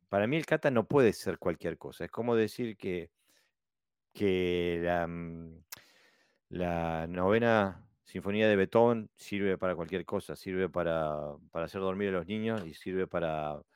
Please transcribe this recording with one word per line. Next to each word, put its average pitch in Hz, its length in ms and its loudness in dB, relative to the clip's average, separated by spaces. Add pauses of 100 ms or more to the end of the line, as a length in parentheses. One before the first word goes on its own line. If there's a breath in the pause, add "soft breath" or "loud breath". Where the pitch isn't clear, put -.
para 101 180 2
mí 147 100 0
el 151 80 -2
kata 156 260 2
no 113 160 2
puede 123 260 6
ser - 260 -4
cualquier 82 380 -4
cosa. - 280 -10
Es - 60 -12
como 117 240 -2
decir 110 420 -2
que, 90 340 -6 (1000)
que 90 680 2
la, 85 260 2
mm, 82 560 -10 (880 soft breath)
la 82 580 -2
novena 98 800 2 (160)
sinfonía 101 440 0
de 107 80 6
Beethoven 113 600 4
sirve 98 420 -2
para 92 180 -2
cualquier 85 300 -4
cosa. 87 300 -6
Sirve 92 340 -2
para, 78 640 -2 (160)
para 82 140 -4
hacer 95 160 -8
dormir 95 280 -2
a 95 40 0
los 85 140 -2
niños 107 380 -4
y 80 80 -12
sirve 92 340 -4
para, 78 540 -2 (140)